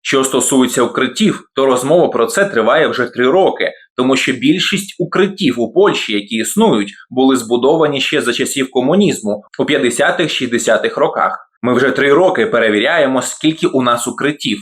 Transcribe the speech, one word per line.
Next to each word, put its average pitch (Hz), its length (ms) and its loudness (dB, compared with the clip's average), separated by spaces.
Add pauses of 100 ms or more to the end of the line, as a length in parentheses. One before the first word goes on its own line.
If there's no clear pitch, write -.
Що 135 180 0
стосується 131 580 0
укриттів, 127 580 -2 (140)
то 135 120 0
розмова 135 420 2
про 151 180 0
це 196 180 0
триває 208 440 2
вже 117 180 -2
три 123 240 0
роки, 160 420 0 (240)
тому 127 200 2
що 131 160 -2
більшість 156 680 -2
укриттів 185 600 -2
у 113 120 -2
Польщі, 175 400 2
які 104 240 -4
існують, 113 560 0 (180)
були 131 260 2
збудовані 131 640 0
ще 147 200 -2
за 120 120 -4
часів 131 380 -4
комунізму 127 720 0 (160)
у 135 60 -2
п'ятдесятих-шістдесятих 123 1300 -2
роках. - 520 -2 (140)
Ми 123 120 0
вже 127 160 2
три 139 220 2
роки 165 340 2
перевіряємо, 123 760 2
скільки 156 440 -2
у 135 160 0
нас 120 260 0
укриттів 127 540 -4